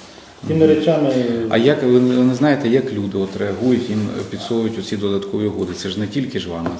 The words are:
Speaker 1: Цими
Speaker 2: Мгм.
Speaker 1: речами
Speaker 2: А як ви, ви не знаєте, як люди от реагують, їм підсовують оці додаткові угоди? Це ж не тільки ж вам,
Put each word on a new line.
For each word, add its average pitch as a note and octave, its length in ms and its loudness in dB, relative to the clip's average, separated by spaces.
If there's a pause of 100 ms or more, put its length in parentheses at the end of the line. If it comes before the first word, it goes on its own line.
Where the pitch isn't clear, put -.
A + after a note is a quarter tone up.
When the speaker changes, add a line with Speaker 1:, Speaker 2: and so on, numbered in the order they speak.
(480)
Speaker 1:
Цими D#3+ 180 4
Speaker 2:
Мгм. D#3 80 6
Speaker 1:
речами D3+ 360 2 (380)
Speaker 2:
А A2+ 100 2
як C#3+ 240 4
ви, B2 160 6
ви B2+ 260 4
не B2+ 100 4
знаєте, C3+ 340 2
як B2 240 2
люди G2 260 -4
от F#2+ 180 -4
реагують, G2+ 540 0
їм G#2+ 180 -2 (220)
підсовують A2+ 480 -2
оці G2 180 -6
додаткові G2+ 500 -2
угоди? F#2 280 -4
Це - 140 -8
ж F#2+ 120 -6
не G#2 60 -2
тільки B2+ 340 -4
ж F2+ 100 -10
вам, E2+ 180 -6 (120)